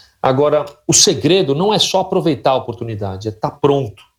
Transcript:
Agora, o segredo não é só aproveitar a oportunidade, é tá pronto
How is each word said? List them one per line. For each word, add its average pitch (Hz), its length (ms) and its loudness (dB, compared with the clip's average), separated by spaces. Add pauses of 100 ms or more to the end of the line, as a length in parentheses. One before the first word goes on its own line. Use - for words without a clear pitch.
(220)
Agora, 143 440 2 (220)
o 151 60 2
segredo 151 600 2
não 190 200 0
é 175 60 2
só 185 200 0
aproveitar 165 520 0
a 131 40 2
oportunidade, 107 720 -6
é 107 40 -2
tá 143 200 -6
pronto 139 500 -2 (180)